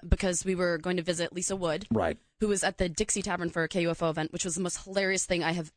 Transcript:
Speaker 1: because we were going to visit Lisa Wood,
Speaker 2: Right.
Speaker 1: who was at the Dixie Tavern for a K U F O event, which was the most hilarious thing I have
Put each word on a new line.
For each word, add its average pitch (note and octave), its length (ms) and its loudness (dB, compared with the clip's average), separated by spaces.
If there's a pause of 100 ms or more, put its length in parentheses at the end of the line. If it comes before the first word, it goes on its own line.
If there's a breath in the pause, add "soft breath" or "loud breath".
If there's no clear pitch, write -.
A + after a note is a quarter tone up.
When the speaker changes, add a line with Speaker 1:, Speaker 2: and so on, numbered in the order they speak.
Speaker 1:
because F3+ 360 2
we F#3+ 120 0
were F3 220 2
going F3+ 200 0
to E3+ 60 0
visit E3+ 280 -2
Lisa F#3 240 -4
Wood, F3 340 -2
Speaker 2:
Right. F3+ 280 0 (240)
Speaker 1:
who G#3+ 80 4
was G3+ 160 2
at F#3+ 140 0
the F3+ 100 0
Dixie G3+ 320 0
Tavern F3+ 280 -2
for E3 140 0
a D#3+ 60 0
K F#3 140 2
U E3 80 2
F E3 120 -2
O E3 60 4
event, D#3+ 240 -2
which F3 100 -4
was F3 120 -2
the F3+ 60 -2
most F3+ 220 -4
hilarious F#3+ 420 0
thing F3 160 0
I E3 120 2
have E3 240 -4